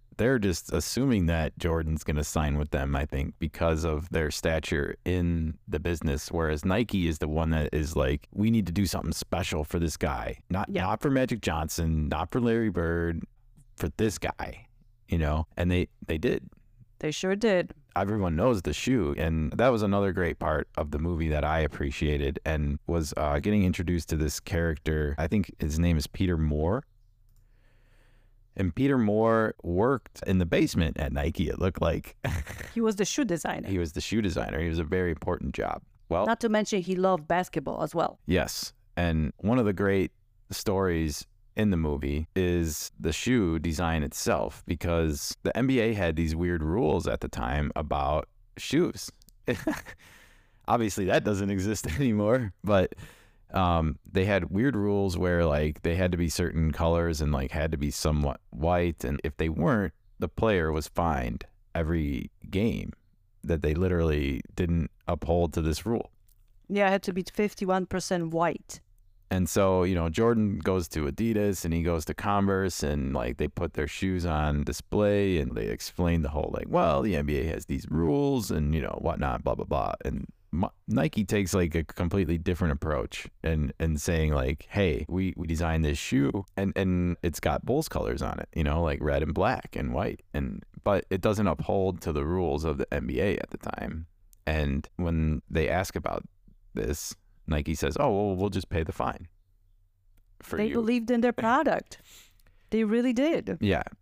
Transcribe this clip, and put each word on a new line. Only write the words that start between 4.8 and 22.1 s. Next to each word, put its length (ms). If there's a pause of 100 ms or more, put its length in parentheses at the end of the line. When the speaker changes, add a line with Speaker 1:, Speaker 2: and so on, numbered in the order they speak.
Speaker 1:
in 500 (120)
the 120
business, 520
whereas 340
Nike 420
is 120
the 80
one 240
that 220
is 220
like, 360
"We 180
need 180
to 40
do 160
something 240
special 520
for 140
this 200
guy." 420 (100)
Not, 200
Speaker 2:
Yeah. 140
Speaker 1:
not 180
for 100
Magic 300
Johnson, 680
not 240
for 80
Larry 300
Bird, 540 (540)
for 200
this 220
guy, 480 (400)
you 100
know? 300 (100)
And 140
they, 160 (180)
they 140
did. 280 (520)
Speaker 2:
They 100
sure 260
did. 380 (220)
Speaker 1:
Everyone 400
knows 260
the 120
shoe, 440
and 360
that 160
was 120
another 320
great 260
part 280 (100)
of 140
the 80
movie 300
that 140
I 180
appreciated 840